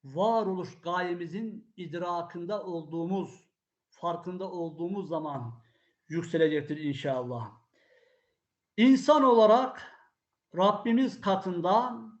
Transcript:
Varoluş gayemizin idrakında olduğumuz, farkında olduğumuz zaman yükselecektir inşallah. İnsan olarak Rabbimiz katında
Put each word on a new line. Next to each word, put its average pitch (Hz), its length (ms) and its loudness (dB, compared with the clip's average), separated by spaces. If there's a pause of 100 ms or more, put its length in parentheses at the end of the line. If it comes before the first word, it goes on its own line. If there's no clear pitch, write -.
Varoluş 190 760 -2
gayemizin 180 960 -6
idrakında 175 840 -6
olduğumuz, 170 880 -6 (380)
farkında 180 640 -8
olduğumuz 170 580 -8
zaman 143 520 -8 (480)
yükselecektir 156 680 0
inşallah. 127 760 -4 (1300)
İnsan 269 460 6
olarak 240 580 6 (760)
Rabbimiz 226 640 2
katında 185 800 0 (200)